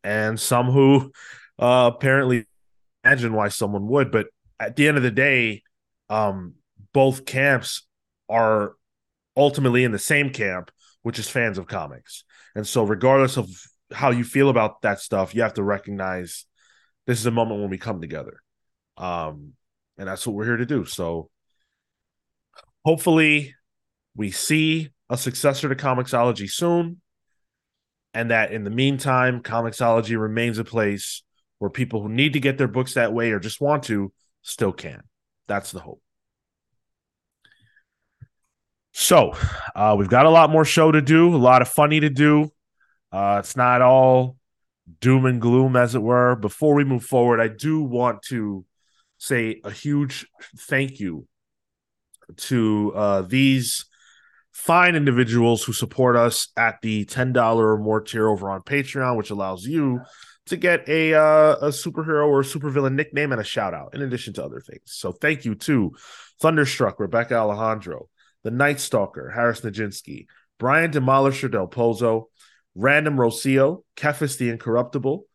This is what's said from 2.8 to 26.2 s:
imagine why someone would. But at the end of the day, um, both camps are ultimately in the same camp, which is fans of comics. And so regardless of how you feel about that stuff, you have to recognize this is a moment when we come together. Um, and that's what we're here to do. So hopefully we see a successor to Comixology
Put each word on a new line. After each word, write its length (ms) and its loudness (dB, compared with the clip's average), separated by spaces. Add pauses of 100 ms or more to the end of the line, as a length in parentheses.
imagine 300 2
why 160 0
someone 380 -4
would. 240 0
But 160 0 (320)
at 160 -8
the 120 4
end 100 2
of 60 0
the 80 0
day, 520 0 (460)
um, 460 -4 (380)
both 320 2
camps 600 -2 (440)
are 460 0 (600)
ultimately 480 2
in 80 0
the 80 -4
same 300 0
camp, 420 -6 (300)
which 180 -8
is 100 -10
fans 280 -2
of 100 -10
comics. 560 -12 (320)
And 120 -8
so 160 0
regardless 540 2
of 120 -6 (420)
how 200 0
you 120 0
feel 260 2
about 320 0
that 180 -2
stuff, 360 -4
you 60 0
have 140 -2
to 80 -4
recognize 800 -8 (600)
this 140 -2
is 60 -8
a 60 2
moment 300 -2
when 80 -6
we 80 -6
come 240 -10
together. 400 -14 (560)
Um, 560 -10 (440)
and 100 -12
that's 200 -10
what 80 -8
we're 100 -6
here 120 -2
to 80 -4
do. 200 -4
So 440 -8 (1600)
hopefully 680 2 (600)
we 160 -6
see 580 -2 (200)
a 80 -4
successor 520 -2
to 60 -2
Comixology 720 -2